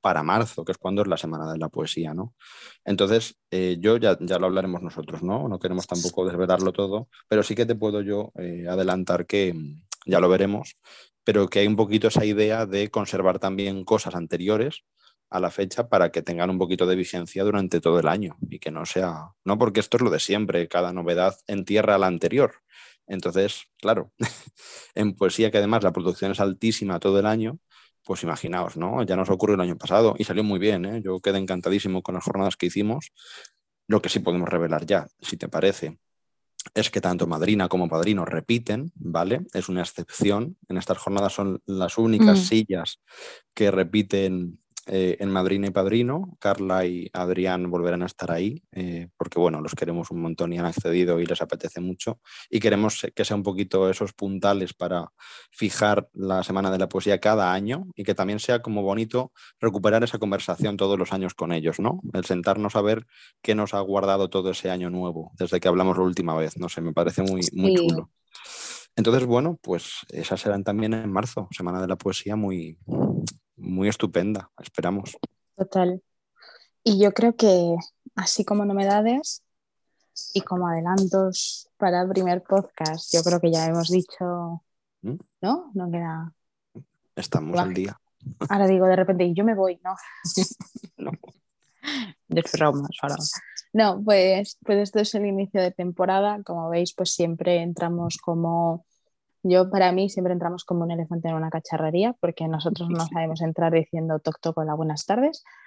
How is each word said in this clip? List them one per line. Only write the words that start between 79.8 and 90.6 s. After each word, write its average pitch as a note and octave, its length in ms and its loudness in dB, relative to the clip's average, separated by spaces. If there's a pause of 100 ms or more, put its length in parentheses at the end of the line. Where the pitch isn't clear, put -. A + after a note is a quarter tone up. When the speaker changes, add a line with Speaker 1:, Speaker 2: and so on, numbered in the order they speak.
Speaker 2:
y G3 80 2
como F3+ 260 -2
adelantos F#3 1000 0 (100)
para F3+ 260 2
el F#3 60 -2
primer F#3 340 0
podcast, D#3+ 720 -2
yo E3+ 100 4
creo F3 160 2
que E3+ 120 4
ya E3 140 2
hemos E3 240 0
dicho, F3 720 -2 (380)
Speaker 1:
¿Mm? A#2+ 140 -8 (260)
Speaker 2:
¿no? C#4 320 -2
No F3+ 180 -4
queda E3 420 -6 (800)
Speaker 1:
Estamos D#2+ 380 -4
Speaker 2:
Buah. F2 100 2
Speaker 1:
al F#2 100 -2
día. F#2+ 260 -4 (500)
Speaker 2:
Ahora G3+ 180 4
digo F#3+ 180 6
de F#3 100 6
repente, F#3 300 2
"Y F3 80 2
yo G3 100 2
me A3 120 4
voy", F#3+ 280 0
¿no? F#3+ 120 -6 (280)
<laughs> - 760 -4